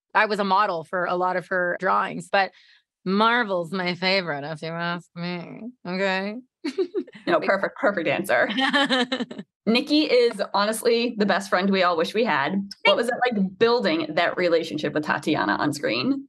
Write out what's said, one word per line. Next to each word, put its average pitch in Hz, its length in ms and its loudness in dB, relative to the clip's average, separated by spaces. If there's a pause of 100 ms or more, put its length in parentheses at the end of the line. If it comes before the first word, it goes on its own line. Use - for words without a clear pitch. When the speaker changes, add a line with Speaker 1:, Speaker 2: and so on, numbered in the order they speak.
(140)
Speaker 1:
I 214 140 4
was 202 100 -2
a 202 60 0
model 190 400 2
for 180 220 -4
a 185 100 -2
lot 180 220 0
of 175 100 -6
her 180 320 0
drawings, 185 520 -2
but 196 200 2 (520)
Marvel's 196 680 2
my 180 240 -2
favorite, 175 480 0
if 151 180 -8
you 160 80 -8
ask 170 460 -6
me. 175 460 -8 (260)
Okay. 190 480 -2 (280)
<laughs> 285 120 -6 (500)
Speaker 2:
No, 160 160 0
perfect, - 360 0
perfect 196 300 0
answer. 127 400 0
Speaker 1:
<laughs> 254 800 0 (380)
Speaker 2:
Nikki 294 380 2
is 240 380 2 (120)
honestly 233 640 0
the 202 80 2
best 190 240 0
friend 196 200 2
we 190 140 4
all 175 140 4
wish 170 160 -2
we 220 100 2
had. 151 300 0 (320)
What 196 100 6
was 240 140 0
it 247 60 -4 (100)
like 202 340 -2
building 196 520 2
that 170 260 0
relationship 160 560 0
with 151 100 0
Tatiana 104 540 0
on 143 160 0
screen? 233 560 -2